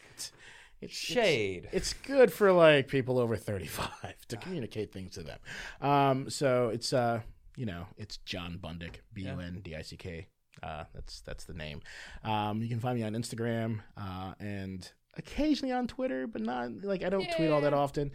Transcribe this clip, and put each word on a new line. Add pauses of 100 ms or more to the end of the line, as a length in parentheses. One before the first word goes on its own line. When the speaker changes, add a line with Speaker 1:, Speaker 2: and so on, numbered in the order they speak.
(160)
Speaker 1:
It's, (500)
it's,
Speaker 2:
Shade.
Speaker 1:
it's
good
for,
like,
people
over
thirty-five (140)
to
Speaker 2:
Ah.
Speaker 1:
communicate
things
to
them. (420)
Um,
so
it's,
uh, (360)
you
know, (120)
it's
John
Bundick,
Speaker 2:
Yeah. (140)
Speaker 1:
B
U
N
D
I
C
K. (360)
Uh,
that's,
that's
the
name. (420)
Um,
you
can
find
me
on
Instagram, (180)
uh,
and (280)
occasionally
on
Twitter,
but
not, (120)
like,
I
don't
tweet
all
that
Speaker 2:
Yeah.
Speaker 1:
often.